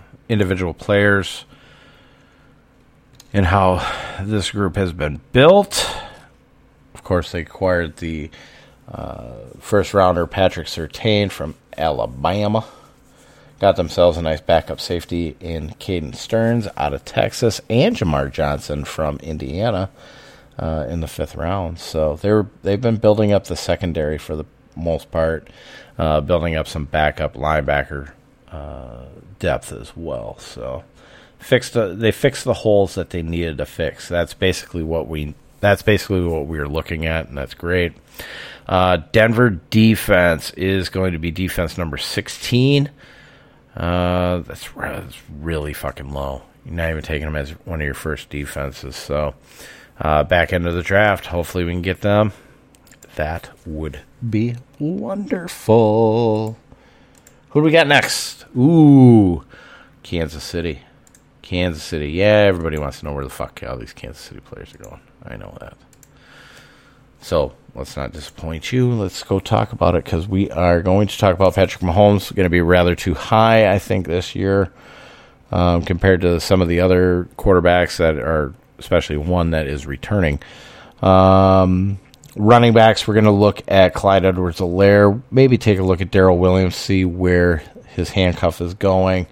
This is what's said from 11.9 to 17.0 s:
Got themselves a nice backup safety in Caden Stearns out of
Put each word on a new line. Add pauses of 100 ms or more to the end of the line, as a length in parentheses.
Got
themselves
a
nice
backup
safety
in (100)
Caden
Stearns
out
of